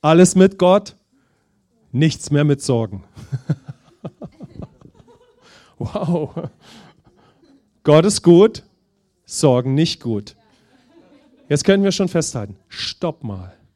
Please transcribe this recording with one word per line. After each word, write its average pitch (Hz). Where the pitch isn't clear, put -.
Alles 165
mit 190
Gott, 185
nichts 147
mehr 147
mit 143
Sorgen. 110
<laughs> -
Wow. 165
Gott 156
ist 208
gut, 180
Sorgen 127
nicht 160
gut. 104
Jetzt 147
können 196
wir 196
schon 185
festhalten. 110
Stopp -
mal. 95